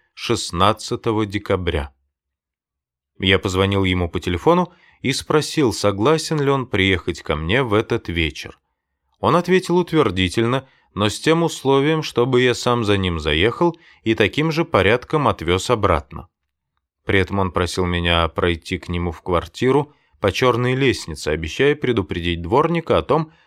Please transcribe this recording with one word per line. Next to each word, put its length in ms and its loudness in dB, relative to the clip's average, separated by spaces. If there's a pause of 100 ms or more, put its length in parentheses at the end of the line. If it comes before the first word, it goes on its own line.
(140)
шестнадцатого 1120 -2
декабря. 680 -4 (1300)
Я 200 4
позвонил 460 0
ему 240 0
по 120 -6
телефону 520 2 (300)
и 100 -2
спросил, 600 0
согласен 680 0
ли 100 0
он 160 -2
приехать 560 0
ко 120 -4
мне 300 0
в 100 0
этот 340 -2
вечер. 500 -4 (600)
Он 160 2
ответил 440 2
утвердительно, 920 0 (260)
но 140 0
с 100 -2
тем 240 2
условием, 600 0
чтобы 380 0
я 140 2
сам 300 0
за 120 2
ним 220 -2
заехал 580 0 (280)
и 100 2
таким 380 2
же 120 -2
порядком 640 2
отвёз 420 -2
обратно. 580 -2 (760)
При 160 2
этом 180 -2
он 140 -2
просил 340 -2
меня 420 0
пройти 500 -4
к 100 -14
нему 240 -4
в 100 -16
квартиру 720 -2 (260)
по 100 2
чёрной 440 0
лестнице, 540 -2
обещая 460 -2
предупредить 680 -2
дворника 560 0
о 40 2
том, 300 -2 (140)